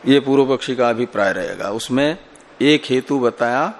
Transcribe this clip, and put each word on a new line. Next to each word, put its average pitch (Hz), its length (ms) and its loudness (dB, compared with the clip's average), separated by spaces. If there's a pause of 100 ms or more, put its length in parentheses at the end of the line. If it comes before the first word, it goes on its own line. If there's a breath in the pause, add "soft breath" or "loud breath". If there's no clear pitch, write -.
ये 139 140 6
पूर्व 135 360 2
पक्षी 127 200 -6
का 120 120 2
अभिप्राय 110 440 -2
रहेगा। 92 380 -6
उसमें 135 480 -2 (420)
एक 147 240 4
हेतु 131 340 -2
बताया 123 600 -2